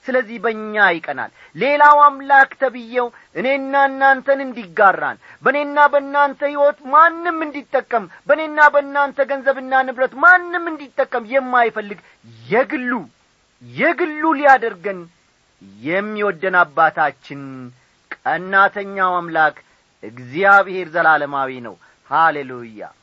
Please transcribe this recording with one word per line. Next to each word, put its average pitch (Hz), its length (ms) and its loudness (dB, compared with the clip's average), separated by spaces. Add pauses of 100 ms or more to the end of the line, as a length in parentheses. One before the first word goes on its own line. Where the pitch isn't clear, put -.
ስለዚህ 247 320 -4
በእኛ 214 500 -2
ይቀናል። 139 420 -6 (260)
ሌላው 294 440 4
አምላክ 277 560 4
ተብዬው 247 500 -4 (300)
እኔና 269 480 0
እናንተን 269 560 2
እንዲጋራን፣ 180 800 -2 (220)
በእኔና 285 460 -2
በእናንተ 277 560 0
ሕይወት 285 420 0
ማንም 330 560 2
እንዲጠቀም፣ 262 640 -6 (200)
በእኔና 302 440 -2
በእናንተ 277 580 0
ገንዘብና 262 560 -2
ንብረት 254 320 -4
ማንም 349 520 4
እንዲጠቀም 269 600 -6
የማይፈልግ 233 720 -2 (480)
የግሉ፣ 247 460 -2 (720)
የግሉ 302 600 -4 (120)
ሊያደርገን 220 680 0 (840)
የሚወደን 190 760 -4
አባታችን 151 840 0 (680)
ቀናተኛው 196 1000 -2
አምላክ 160 420 0 (460)
እግዚአብሔር 180 840 0
ዘላለማዊ 147 640 0 (100)
ነው። 110 140 -14 (360)
ሃሌሉያ! 131 720 -2 (200)